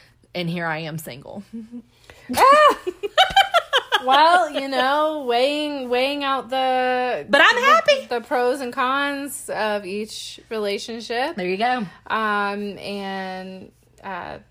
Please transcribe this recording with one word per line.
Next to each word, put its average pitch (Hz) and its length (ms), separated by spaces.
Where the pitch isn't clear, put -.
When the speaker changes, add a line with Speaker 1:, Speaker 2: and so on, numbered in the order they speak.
Speaker 1:
and 175 160
here 175 160
I 160 120
am 160 200
single. 147 500
<laughs> - 880
Speaker 2:
Ah! 539 420
Well, 311 460
you 269 180
know, 285 580
weighing, 277 640
weighing 269 340
out 269 280
the 254 800
Speaker 1:
But 277 140
I'm 453 140
Speaker 2:
the, 480 60
Speaker 1:
happy. 587 440
Speaker 2:
the 480 140
pros 247 400
and 240 120
cons 277 800
of 208 320
each 208 540
relationship. 226 840
Speaker 1:
There 180 140
you 185 80
go. 247 220
Speaker 2:
Um, 202 720
and, 190 920
uh, 190 340